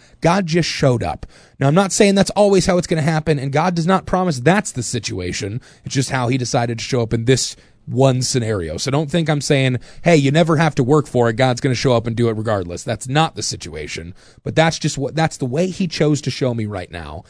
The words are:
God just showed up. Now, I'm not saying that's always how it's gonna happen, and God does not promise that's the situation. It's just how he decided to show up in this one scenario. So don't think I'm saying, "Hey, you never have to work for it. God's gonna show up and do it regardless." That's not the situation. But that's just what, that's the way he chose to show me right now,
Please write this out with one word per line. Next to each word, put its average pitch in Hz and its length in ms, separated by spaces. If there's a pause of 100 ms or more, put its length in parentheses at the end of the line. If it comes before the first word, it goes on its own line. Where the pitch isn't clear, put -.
(200)
God 180 260
just 160 220
showed 120 340
up. 80 220 (340)
Now, 139 80
I'm 143 80
not 190 180
saying 202 220
that's 196 160
always 196 360
how 180 100
it's 180 100
gonna 160 160
happen, 156 360
and 135 140
God 170 220
does 165 120
not 185 200
promise 180 340
that's 185 320
the 123 100
situation. 98 800 (240)
It's 127 100
just 131 160
how 127 180
he 131 80
decided 120 420
to - 60
show 123 160
up 113 140
in 113 100
this 127 320 (300)
one 127 360
scenario. 107 540
So 127 140
don't 147 200
think 165 180
I'm 147 120
saying, 135 380 (240)
"Hey, 170 140
you 135 140
never 160 280
have 160 180
to 131 80
work 143 240
for 120 200
it. 113 60
God's 127 280
gonna 135 120
show 127 200
up 113 120
and 113 80
do 117 140
it 110 80
regardless." 98 480
That's 127 240
not 151 260
the - 80
situation. 78 720 (300)
But 131 100
that's 160 240
just - 200
what, 135 180
that's 156 220
the 139 80
way 156 240
he 180 180
chose 151 320
to 135 100
show 127 240
me 113 120
right 98 240
now, 78 400